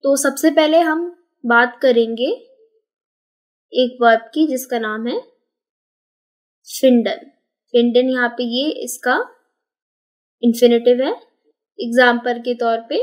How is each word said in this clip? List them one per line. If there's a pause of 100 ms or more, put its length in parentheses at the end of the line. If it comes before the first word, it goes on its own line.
तो
सबसे
पहले
हम (220)
बात
करेंगे (1400)
एक
वर्ब
की
जिसका
नाम
है (1600)
फिंडन। (420)
फिंडन
यहाँ
पे
ये
इसका (1300)
इन्फिनेटिव
है। (680)
एग्जांपल
के
तौर
पे